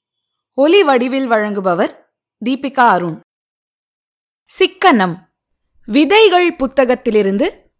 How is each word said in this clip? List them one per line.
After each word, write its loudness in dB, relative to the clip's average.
ஒலி 2
வடிவில் -2
வழங்குபவர் -2
தீபிகா -2
அருண். -2
சிக்கனம். 0
விதைகள் 2
புத்தகத்திலிருந்து -2